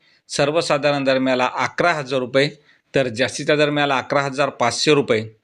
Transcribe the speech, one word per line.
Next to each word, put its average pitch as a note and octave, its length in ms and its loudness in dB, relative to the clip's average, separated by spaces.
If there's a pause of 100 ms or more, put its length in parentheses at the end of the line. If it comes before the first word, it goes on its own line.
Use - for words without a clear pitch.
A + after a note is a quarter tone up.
(280)
सर्वसाधारण C#3+ 760 0
दरम्याला C3 500 2
अकरा D#3+ 380 0
हजार C3+ 260 -4
रुपये, C3+ 320 0 (440)
तर C3+ 140 2
जास्तीच्या B2+ 480 -2
दरम्याला C#3+ 400 2
अकरा C3+ 240 -2
हजार C#3 280 -2
पाचशे B2+ 460 0
रुपये. A2 340 0 (160)